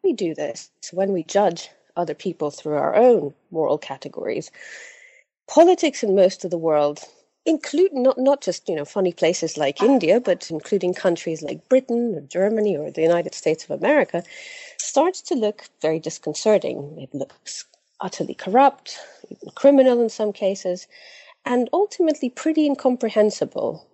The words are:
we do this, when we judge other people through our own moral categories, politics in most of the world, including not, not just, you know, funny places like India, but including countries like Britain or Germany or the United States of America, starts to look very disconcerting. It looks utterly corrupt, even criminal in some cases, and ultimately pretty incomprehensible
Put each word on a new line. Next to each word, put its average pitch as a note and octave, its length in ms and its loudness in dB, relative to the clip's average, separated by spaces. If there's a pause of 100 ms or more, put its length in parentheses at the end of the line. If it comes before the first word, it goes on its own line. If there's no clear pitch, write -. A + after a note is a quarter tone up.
we F#4+ 100 2
do F3 220 -4
this, - 360 -8 (220)
when G3 200 -2
we F3 120 -2
judge G3 460 -2 (260)
other E3 180 -4
people D#3 360 -6
through D3+ 260 -6
our C#3+ 180 0
own G#3+ 400 4 (160)
moral D3+ 280 -2
categories, - 720 -10 (960)
politics E4+ 540 4
in G3+ 120 0
most F#3+ 300 4
of F3 60 -6
the E3+ 80 -6
world, D3 420 0 (460)
including D#4 560 0
not, B3+ 160 2
not C#4 240 0
just, - 260 -6
you F3+ 60 -2
know, D3 100 -4
funny F#3 280 -2
places E3+ 440 -2
like D3 260 -2
India, A3 380 4
but - 300 -2
including F3+ 420 -4
countries E3+ 480 -2
like D#3+ 280 -12
Britain A#3+ 460 0
or D3+ 60 -8
Germany G3 560 -2
or D3+ 140 -6
the D#3+ 100 -6
United E3 340 2
States - 300 -2
of - 60 -14
America, G#3+ 520 0 (560)
starts E4+ 440 0
to - 120 -4
look G#3+ 340 -4 (140)
very D#3+ 160 0
disconcerting. D#3 1000 -2
It C3+ 160 -18
looks - 500 -12 (360)
utterly - 340 -8
corrupt, C4 640 2 (320)
even - 200 -18
criminal C4 500 6
in A3+ 80 2
some G#3+ 240 -4
cases, F#3+ 540 -4 (580)
and B3 280 0
ultimately D#4+ 580 0
pretty D#4 360 0
incomprehensible A3 1300 0